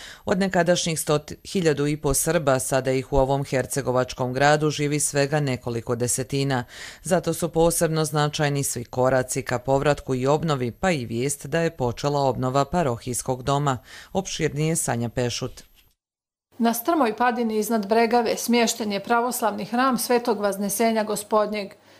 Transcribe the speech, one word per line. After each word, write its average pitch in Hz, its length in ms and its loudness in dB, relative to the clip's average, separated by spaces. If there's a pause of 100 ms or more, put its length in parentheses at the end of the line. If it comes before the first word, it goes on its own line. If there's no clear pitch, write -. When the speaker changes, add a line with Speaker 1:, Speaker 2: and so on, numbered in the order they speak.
(240)
Speaker 1:
Od 185 140 0
nekadašnjih 175 600 2
stot-, - 360 0 (100)
hiljadu 151 420 0
i 151 100 -2
po 143 180 0
Srba, 143 440 2
sada 131 340 0
ih 131 200 -2
u 143 40 2
ovom 135 280 2
hercegovačkom 127 880 -2
gradu 147 380 4
živi 147 300 -2
svega 143 400 0
nekoliko 123 560 -2
desetina. 127 680 -2 (380)
Zato 165 320 0
su 170 140 -2
posebno 160 560 2
značajni 147 580 0
svi 120 220 -6
koraci 127 580 2
ka 123 160 -2
povratku 139 560 0
i 127 120 -2
obnovi, 143 440 0
pa 185 200 -2
i 135 160 -2
vijest 120 400 -4
da 160 140 -2
je 165 160 -2
počela 143 440 -2
obnova 131 440 0
parohijskog 127 760 -2
doma. 139 360 0 (340)
Opširnije 160 640 -2
Sanja 120 320 -2
Pešut. 123 540 -4 (960)
Speaker 2:
Na 233 160 2
strmoj 262 420 2
padini 233 420 0
iznad 214 280 0
Bregave 226 500 4
smješten 226 560 0
je 196 80 -2
pravoslavni 233 640 -2
hram 247 340 0
Svetog 240 420 0
Vaznesenja 208 640 0
Gospodnjeg. 208 640 -2 (320)